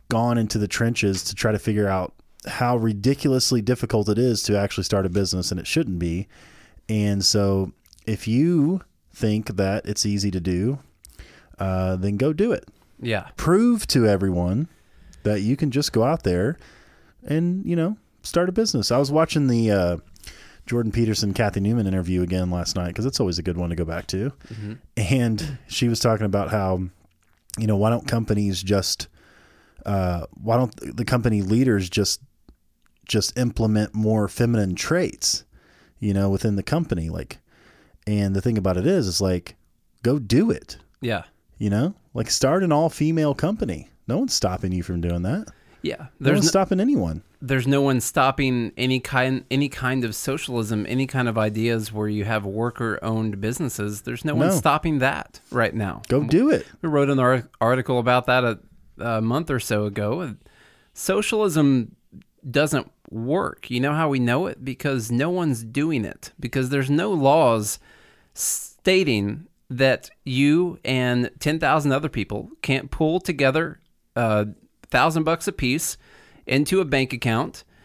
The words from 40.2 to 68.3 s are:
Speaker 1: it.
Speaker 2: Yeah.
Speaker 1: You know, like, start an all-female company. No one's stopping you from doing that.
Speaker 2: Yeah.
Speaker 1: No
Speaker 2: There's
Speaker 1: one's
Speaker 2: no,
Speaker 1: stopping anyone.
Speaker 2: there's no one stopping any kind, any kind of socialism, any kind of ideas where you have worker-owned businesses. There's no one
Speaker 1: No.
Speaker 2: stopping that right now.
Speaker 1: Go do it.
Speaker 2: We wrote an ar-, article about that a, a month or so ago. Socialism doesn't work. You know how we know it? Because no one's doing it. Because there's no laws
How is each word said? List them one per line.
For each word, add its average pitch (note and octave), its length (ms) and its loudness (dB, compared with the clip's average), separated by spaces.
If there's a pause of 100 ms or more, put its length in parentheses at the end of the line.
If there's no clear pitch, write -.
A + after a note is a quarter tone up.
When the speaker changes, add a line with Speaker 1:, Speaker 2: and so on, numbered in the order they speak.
Speaker 1:
it. - 280 -6 (240)
Speaker 2:
Yeah. A2 220 -4 (360)
Speaker 1:
You G#2 100 0
know, B2 260 0 (180)
like, A2+ 180 -4
start E3 320 2
an E3+ 80 2
all-female D3+ 640 2
company. D3+ 540 -4 (180)
No B2+ 100 0
one's B3 160 -2
stopping F#2 380 -2
you F2+ 120 -2
from F2 180 -4
doing F2 200 0
that. D3 260 -2 (340)
Speaker 2:
Yeah. - 160 -4
Speaker 1:
No D3 100 -16 (120)
Speaker 2:
There's C3+ 180 4
Speaker 1:
one's F3+ 80 2
Speaker 2:
no, E3 40 2
Speaker 1:
stopping F#3+ 300 2
anyone. A2+ 440 0 (180)
Speaker 2:
there's B2+ 260 0
no C#3 140 4
one C3 200 2
stopping C3 760 0
any B2+ 220 0
kind, C3 520 0
any C#3 180 2
kind C3 340 -2
of A2 120 -4
socialism, A2+ 760 -4
any B2+ 180 0
kind B2+ 220 -2
of A2+ 80 -2
ideas A2 560 -2
where G#2+ 160 -2
you G#2 160 -2
have G#2+ 200 -2
worker-owned A2 920 -4
businesses. G#2+ 640 -4
There's A#2+ 240 -8
no D3+ 100 -2
one D#3 140 4
Speaker 1:
No. G3 60 4
Speaker 2:
stopping D#3 440 0
that C3 400 -2 (120)
right A#2 220 0
now. G2 340 -4
Speaker 1:
Go C#3 160 2
do F3 260 4
it. - 160 0 (160)
Speaker 2:
We E3+ 80 -2
wrote C#3+ 200 2
an C#3 100 2
ar-, B2+ 280 2 (140)
article B2 380 2
about B2 260 2
that B2+ 180 2
a, A2+ 160 0 (400)
a A2+ 220 -2
month C3 280 -2
or B2+ 100 0
so G#2 260 -2
ago. G#2+ 500 -4 (580)
Socialism E3+ 1040 2 (540)
doesn't C#3 420 0 (200)
work. C3 600 -4
You A#2+ 80 0
know C#3+ 140 0
how D#3 160 2
we C3+ 100 2
know B2 280 2
it? - 180 -10
Because C3 460 -4
no C3+ 180 2
one's D#3 340 0
doing C3+ 420 -2
it. - 340 -14
Because B2+ 300 -2
there's C#3 200 0
no F3 220 2
laws C3+ 680 4 (540)